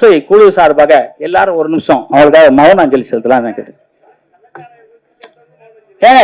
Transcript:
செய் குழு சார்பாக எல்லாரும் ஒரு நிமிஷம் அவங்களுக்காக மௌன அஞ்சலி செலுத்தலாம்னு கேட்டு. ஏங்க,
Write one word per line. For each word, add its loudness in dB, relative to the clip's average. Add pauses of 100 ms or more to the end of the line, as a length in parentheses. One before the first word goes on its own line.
செய் 0
குழு 4
சார்பாக 0 (120)
எல்லாரும் -4
ஒரு -6
நிமிஷம் -4 (100)
அவங்களுக்காக 4
மௌன 2
அஞ்சலி -4
செலுத்தலாம்னு -4
கேட்டு. -18 (2250)
ஏங்க, 4